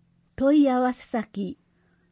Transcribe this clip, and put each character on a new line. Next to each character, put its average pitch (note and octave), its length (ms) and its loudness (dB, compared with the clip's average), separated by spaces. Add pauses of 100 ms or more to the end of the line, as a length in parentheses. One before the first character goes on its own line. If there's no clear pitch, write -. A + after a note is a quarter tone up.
(360)
問 C#4+ 260 2
い C4+ 80 4
合 B3+ 120 0
わ B3+ 100 0
せ - 140 -14
先、 G3+ 520 -8 (540)